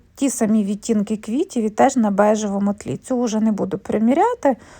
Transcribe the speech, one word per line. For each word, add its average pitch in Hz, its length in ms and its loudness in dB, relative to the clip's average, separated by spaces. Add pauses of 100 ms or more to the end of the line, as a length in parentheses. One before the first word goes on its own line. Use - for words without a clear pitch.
(140)
ті 277 160 0
самі 214 340 0
відтінки 208 520 -2
квітів 226 480 -4
і 214 60 0
теж 254 260 2
на 214 140 2
бежевому 202 640 0
тлі. - 220 -8
Цю 247 260 -4
вже 214 180 -2
не 220 120 2
буду 196 260 -4
приміряти, 269 800 0 (240)